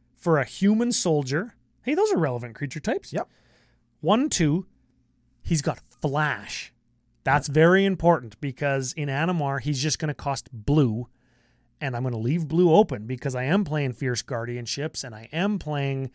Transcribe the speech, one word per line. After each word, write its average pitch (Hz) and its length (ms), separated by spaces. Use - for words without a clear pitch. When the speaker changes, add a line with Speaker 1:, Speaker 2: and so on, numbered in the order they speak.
Speaker 1:
for 160 220
a 135 60
human 220 480
soldier. 147 600
Hey, 277 120
those 415 180
are 359 60
relevant 123 360
creature 143 260
types. - 320
Speaker 2:
Yep. 156 160
Speaker 1:
One, 226 280
two. 165 380
He's 156 200
got - 180
flash. 143 720
That's 139 260
very 170 360
important 165 560
because 135 540
in 147 140
Animar, 143 520
he's 131 200
just 147 200
gonna 151 140
cost - 380
blue, 120 560
and 131 160
I'm 120 60
gonna 123 160
leave 143 300
blue 165 240
open 156 340
because 127 280
I 127 100
am 180 200
playing 143 300
Fierce 127 280
Guardianships, 120 800
and 117 100
I 110 180
am 196 260
playing 139 560